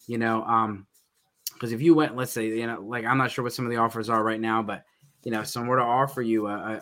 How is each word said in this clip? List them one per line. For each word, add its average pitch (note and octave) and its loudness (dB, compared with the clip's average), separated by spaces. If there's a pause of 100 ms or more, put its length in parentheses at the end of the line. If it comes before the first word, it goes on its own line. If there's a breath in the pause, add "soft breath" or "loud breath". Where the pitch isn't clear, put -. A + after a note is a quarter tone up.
you A#2 -6
know, A2+ 0
um, A2 0 (720)
'cause A#2 -6
if A#2 -4
you D#3+ 8
went, B2 2
let's B2+ -4
say, A2 -2
you A2+ -2
know, A#2 -6
like, A2+ -6
I'm B2+ 2
not B2+ 2
sure - -4
what A#2+ -4
some B2+ -4
of A#2 -2
the A#2+ -2
offers A2+ 0
are A2 4
right A2 0
now, A2+ 0
but, G2+ -8 (400)
you A#2+ -6
know, A2 -2
if G#2+ -6
someone A#2+ -4
were B2+ 4
to B2+ 4
offer C3 2
you A2 0
a, G2+ -4
a, G#2 -8